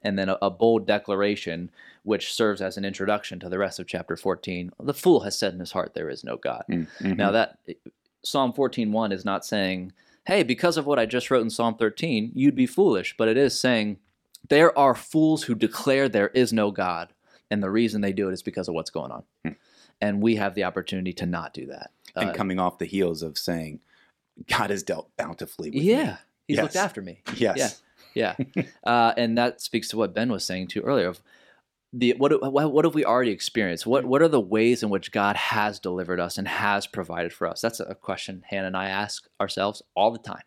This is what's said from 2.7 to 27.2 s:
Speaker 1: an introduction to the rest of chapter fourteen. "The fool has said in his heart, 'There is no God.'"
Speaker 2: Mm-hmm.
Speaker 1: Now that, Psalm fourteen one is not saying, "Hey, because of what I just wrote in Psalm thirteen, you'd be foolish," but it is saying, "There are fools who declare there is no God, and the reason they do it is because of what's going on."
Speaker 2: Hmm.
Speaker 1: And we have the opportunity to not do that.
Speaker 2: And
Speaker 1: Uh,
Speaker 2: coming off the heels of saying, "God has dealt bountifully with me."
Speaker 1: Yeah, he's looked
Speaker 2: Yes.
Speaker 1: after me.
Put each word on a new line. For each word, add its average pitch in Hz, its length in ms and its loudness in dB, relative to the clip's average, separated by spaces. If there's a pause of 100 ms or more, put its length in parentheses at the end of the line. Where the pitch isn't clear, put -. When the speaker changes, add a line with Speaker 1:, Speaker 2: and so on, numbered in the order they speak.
Speaker 1:
an 101 80 -6
introduction 98 540 -4
to 90 100 -12
the 92 80 -4
rest 95 220 -2
of 90 80 -10
chapter 85 300 -6
fourteen. 90 640 -6
"The 139 120 -4
fool 151 280 4
has 98 180 -6
said 95 160 -2
in 90 60 -10
his 85 100 -10
heart, - 240 -4
'There 80 160 -6
is - 140 -12
no 60 120 -6
God.'" 60 320 -6
Speaker 2:
Mm-hmm. 87 440 -4
Speaker 1:
Now 101 180 2
that, 110 280 2 (680)
Psalm 135 280 0
fourteen 127 380 0
one 107 220 0
is 92 120 -6
not 98 220 -2
saying, 95 460 -2 (340)
"Hey, 190 160 2
because 151 340 2
of 151 80 -2
what 143 140 2
I 113 80 4
just 120 240 -2
wrote 127 120 6
in 113 80 0
Psalm 117 260 0
thirteen, 113 580 0
you'd 135 220 4
be 127 100 4
foolish," 135 500 2
but 113 120 2
it 113 80 4
is 135 220 4
saying, 107 400 2 (500)
"There 156 280 8
are 139 200 6
fools 156 480 2
who 123 100 0
declare 131 540 2
there 101 220 2
is 127 220 2
no 107 200 2
God, 87 420 -4 (380)
and 104 100 0
the 95 80 -2
reason 107 300 2
they 101 120 0
do 98 160 -2
it 92 40 -2
is 92 100 -8
because 95 260 -6
of 87 60 -4
what's 80 160 -6
going 65 220 -8
on." 60 100 -14 (220)
Speaker 2:
Hmm. 80 80 -4 (480)
Speaker 1:
And 101 200 0
we 113 160 4
have 98 200 -2
the 98 80 -2
opportunity 90 500 -6
to 92 120 -6
not 85 280 -6
do - 140 -12
that. - 240 -16 (240)
Speaker 2:
And 95 140 -2
Speaker 1:
Uh, 82 40 -6
Speaker 2:
coming 92 240 -2
off 90 200 0
the 87 80 -4
heels 85 360 -2
of 78 160 -8
saying, 80 420 -6 (680)
"God 104 220 0
has 98 120 -4
dealt 82 340 -6
bountifully - 540 -8
with 135 80 -2
me." 147 120 -2
Speaker 1:
Yeah, 233 260 0 (300)
he's - 120 0
looked - 160 0
Speaker 2:
Yes. 185 100 0
Speaker 1:
after 170 180 -6
me. 87 200 -16 (140)